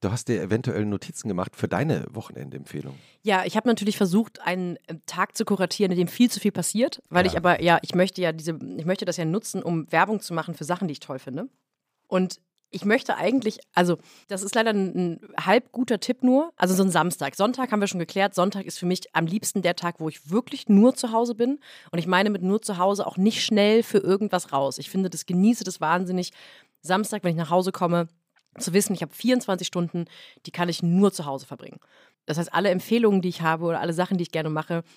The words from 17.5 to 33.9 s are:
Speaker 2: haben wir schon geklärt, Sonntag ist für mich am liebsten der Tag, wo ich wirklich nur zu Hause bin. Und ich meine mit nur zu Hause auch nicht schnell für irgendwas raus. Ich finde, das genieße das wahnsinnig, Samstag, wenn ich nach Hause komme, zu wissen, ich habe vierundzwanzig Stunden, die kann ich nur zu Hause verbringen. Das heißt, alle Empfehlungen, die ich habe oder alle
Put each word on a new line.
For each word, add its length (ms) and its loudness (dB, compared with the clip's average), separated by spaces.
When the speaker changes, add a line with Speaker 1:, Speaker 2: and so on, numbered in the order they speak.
Speaker 2:
haben 80 2
wir 80 0
schon 100 -4
geklärt, 360 -2
Sonntag 320 0
ist 120 -12
für 60 -8
mich 300 -2
am 120 2
liebsten 360 -2
der 120 2
Tag, 260 -6
wo 100 -4
ich 200 -16
wirklich 380 -4
nur 260 8
zu 160 -6
Hause 240 0
bin. 260 -2
Und 80 -4
ich 80 -4
meine 220 4
mit 140 -2
nur 180 0
zu 160 -6
Hause 300 2
auch 100 -8
nicht 260 2
schnell 400 4
für 160 2
irgendwas 540 0
raus. 260 0
Ich 120 -12
finde, 180 0
das 160 -10
genieße 400 2
das 160 -8
wahnsinnig, 520 0
Samstag, 420 0
wenn 80 2
ich 60 0
nach 120 -2
Hause 220 4
komme, 360 0
zu 160 -6
wissen, 180 2
ich 100 -4
habe 120 -10
vierundzwanzig 540 0
Stunden, 360 -4
die 40 -16
kann 180 -2
ich 140 -4
nur 300 4
zu 140 -8
Hause 200 -10
verbringen. 320 -18
Das 120 -4
heißt, 140 -4
alle 180 2
Empfehlungen, 520 2
die 60 0
ich 120 -6
habe 240 0
oder 160 -2
alle 120 -4